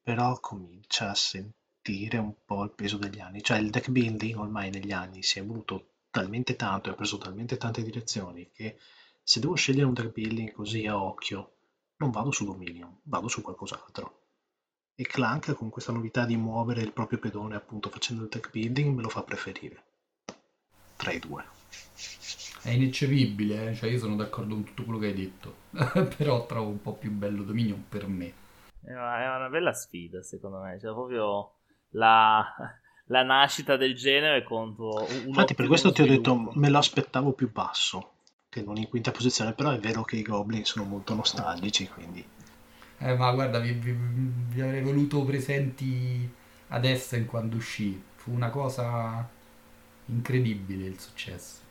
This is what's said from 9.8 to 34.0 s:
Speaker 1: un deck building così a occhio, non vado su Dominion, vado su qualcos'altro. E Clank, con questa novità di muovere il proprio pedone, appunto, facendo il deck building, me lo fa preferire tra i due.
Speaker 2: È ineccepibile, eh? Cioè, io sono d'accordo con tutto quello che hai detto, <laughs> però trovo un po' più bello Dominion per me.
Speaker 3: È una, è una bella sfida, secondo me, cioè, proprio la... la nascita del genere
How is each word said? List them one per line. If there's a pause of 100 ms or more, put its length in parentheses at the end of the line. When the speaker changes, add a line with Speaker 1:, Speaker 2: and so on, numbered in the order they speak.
Speaker 1:
un
deck
building
così
a
occhio, (440)
non
vado
su
Dominion,
vado
su
qualcos'altro. (760)
E
Clank,
con
questa
novità
di
muovere
il
proprio
pedone,
appunto,
facendo
il
deck
building,
me
lo
fa
preferire (1120)
tra
i
due. (1160)
Speaker 2:
È
ineccepibile,
eh?
Cioè,
io
sono
d'accordo
con
tutto
quello
che
hai
detto, (160)
<laughs>
però
trovo
un
po'
più
bello
Dominion
per
me. (480)
Speaker 3:
È
una,
è
una
bella
sfida,
secondo
me,
cioè,
proprio (380)
la... (600)
la
nascita
del
genere